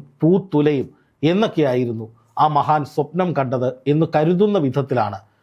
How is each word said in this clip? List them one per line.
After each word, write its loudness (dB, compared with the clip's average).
പൂത്തുലയും 0
എന്നൊക്കെയായിരുന്നു 0
ആ 4
മഹാൻ 2
സ്വപ്നം -4
കണ്ടത് -2
എന്ന് 2
കരുതുന്ന 2
വിധത്തിലാണ് -2